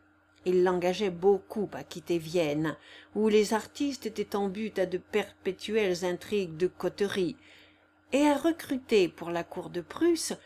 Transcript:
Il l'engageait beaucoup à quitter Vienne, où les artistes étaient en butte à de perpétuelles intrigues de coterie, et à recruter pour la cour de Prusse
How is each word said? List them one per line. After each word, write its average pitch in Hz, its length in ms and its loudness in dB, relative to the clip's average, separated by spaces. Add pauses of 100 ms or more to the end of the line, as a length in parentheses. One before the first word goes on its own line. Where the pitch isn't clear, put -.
(460)
Il 180 180 4
l'engageait 185 460 2
beaucoup 185 640 2
à 135 100 -10
quitter 170 340 -4
Vienne, 156 580 0 (380)
où 214 140 2
les 208 240 4
artistes 254 540 -4
étaient 208 280 -6
en 202 140 -2
butte 208 300 -6
à 185 80 2
de 175 120 -4
perpétuelles 196 1080 -2
intrigues 180 520 -4
de 175 100 0
coterie, 185 720 -2 (760)
et 285 140 4
à 294 100 6
recruter 254 720 2
pour 170 220 -10
la 170 140 -4
cour 165 260 -12
de 170 120 -6
Prusse 330 500 0 (140)